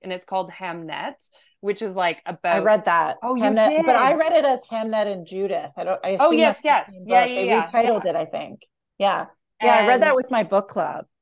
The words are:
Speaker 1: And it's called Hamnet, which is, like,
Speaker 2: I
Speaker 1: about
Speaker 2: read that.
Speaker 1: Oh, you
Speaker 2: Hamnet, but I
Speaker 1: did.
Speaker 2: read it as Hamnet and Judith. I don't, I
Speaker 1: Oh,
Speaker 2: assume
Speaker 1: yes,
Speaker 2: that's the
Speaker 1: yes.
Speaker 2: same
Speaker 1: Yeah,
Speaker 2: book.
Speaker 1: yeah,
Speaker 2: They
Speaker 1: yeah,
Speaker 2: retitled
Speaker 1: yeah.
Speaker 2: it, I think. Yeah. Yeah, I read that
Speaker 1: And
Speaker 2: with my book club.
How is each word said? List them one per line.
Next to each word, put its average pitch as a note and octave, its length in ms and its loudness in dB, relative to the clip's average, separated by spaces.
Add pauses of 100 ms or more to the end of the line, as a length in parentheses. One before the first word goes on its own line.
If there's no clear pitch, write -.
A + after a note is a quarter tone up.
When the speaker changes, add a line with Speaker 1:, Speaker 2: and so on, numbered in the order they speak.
Speaker 1:
And F#3 120 -12
it's F3+ 120 -12
called F#3 260 -6
Hamnet, E3+ 800 -12 (300)
which G3+ 220 -6
is, F#3+ 160 -8
like, F3 280 -2
Speaker 2:
I F3+ 60 -10
Speaker 1:
about F3 320 -2
Speaker 2:
read G#3+ 220 2
that. E3+ 360 0
Speaker 1:
Oh, B3 140 -4
you A3+ 80 -2
Speaker 2:
Hamnet, A3+ 420 2
but B3 120 4
I C4 160 4
Speaker 1:
did. E4+ 40 0
Speaker 2:
read D#4 140 0
it D4+ 140 2
as B3+ 260 0
Hamnet A3 400 -2
and F3 160 -10
Judith. F#3+ 500 -6
I F3+ 60 -8
don't, F#3 200 -4
I F#3 60 -4 (100)
Speaker 1:
Oh, D4+ 120 4
Speaker 2:
assume D#4+ 80 2
Speaker 1:
yes, D#4 160 4
Speaker 2:
that's - 60 -14
the D4+ 80 -2
Speaker 1:
yes. C4 240 2
Speaker 2:
same F#3 120 -18
Speaker 1:
Yeah, A#3+ 200 4
Speaker 2:
book. B3 40 -6
Speaker 1:
yeah, A#3+ 120 -4
Speaker 2:
They F#3+ 60 -2
Speaker 1:
yeah, A3 140 2
Speaker 2:
retitled A3+ 440 0
Speaker 1:
yeah. F3+ 60 0
Speaker 2:
it, D#3 40 -2
I D#3+ 100 -4
think. - 360 -12 (360)
Yeah. F#3 280 0 (360)
Yeah, A#3+ 140 4
I A3 60 6
read A#3+ 200 4
that D#4 80 4
Speaker 1:
And C#4 60 2
Speaker 2:
with C4 160 -2
my A3+ 120 0
book G3 260 0
club. - 360 -6 (160)